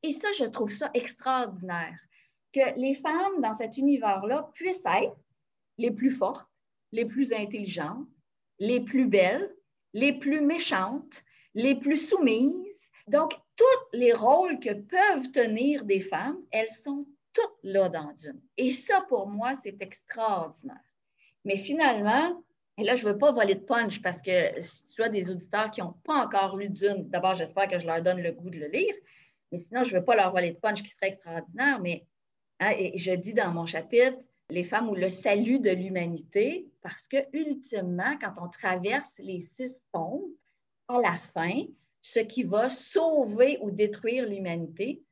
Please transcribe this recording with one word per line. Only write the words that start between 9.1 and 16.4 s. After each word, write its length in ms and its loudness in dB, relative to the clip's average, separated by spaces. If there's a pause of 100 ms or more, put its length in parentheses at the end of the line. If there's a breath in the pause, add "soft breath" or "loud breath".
les 200 2
plus 300 0
méchantes, 840 -2 (300 soft breath)
les 200 4
plus 220 0
soumises. 960 0 (180 soft breath)
Donc, 240 2 (240)
tous 80 8 (280)
les 200 6
rôles 480 4
que 120 -4
peuvent 600 2
tenir 520 2
des 160 2
femmes, 380 -4 (140)